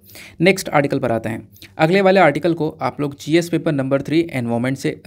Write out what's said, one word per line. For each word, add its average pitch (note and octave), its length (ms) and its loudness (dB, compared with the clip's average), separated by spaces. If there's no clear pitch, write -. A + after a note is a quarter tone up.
नेक्स्ट F#3 280 2
आर्टिकल C#3+ 300 0
पर B2 140 -2
आते A2+ 160 -2
हैं। A2+ 200 -10
अगले E3 220 4
वाले F#3+ 200 4
आर्टिकल D#3+ 340 2
को D#3 140 -4
आप B2+ 180 -4
लोग C#3+ 200 -4
जीएस E3+ 280 0
पेपर E3 240 -2
नंबर C3+ 300 0
थ्री D3 180 0
एनवायरनमेंट B2 460 -2
से - 280 -6